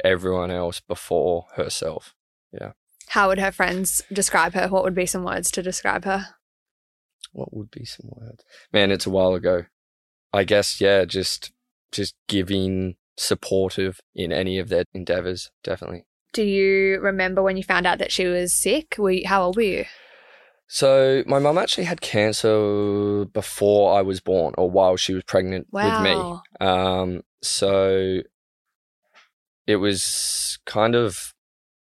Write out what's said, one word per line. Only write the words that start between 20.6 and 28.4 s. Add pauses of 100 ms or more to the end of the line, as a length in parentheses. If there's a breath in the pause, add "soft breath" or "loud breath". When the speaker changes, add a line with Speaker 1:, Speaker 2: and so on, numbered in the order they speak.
Speaker 1:
So
my
mum
actually
had
cancer
before
I
was
born
or
while
she
was
pregnant
with
me.
Speaker 2:
Wow. (180)
Speaker 1:
Um, (200)
so (1500 soft breath)